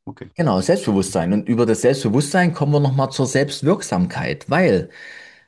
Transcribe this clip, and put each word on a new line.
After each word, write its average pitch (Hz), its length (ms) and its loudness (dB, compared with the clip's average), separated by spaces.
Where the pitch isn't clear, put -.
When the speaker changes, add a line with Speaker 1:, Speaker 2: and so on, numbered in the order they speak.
Speaker 1:
Okay. - 300 -16
Speaker 2:
Genau, 113 260 0
Selbstbewusstsein. 98 720 0
Und 104 160 -2
über 117 180 2
das 110 160 0
Selbstbewusstsein 143 720 2
kommen 147 180 0
wir 147 80 4
noch 135 160 2
mal 135 140 0
zur 131 160 -2
Selbstwirksamkeit, - 1200 -2
weil, 131 400 2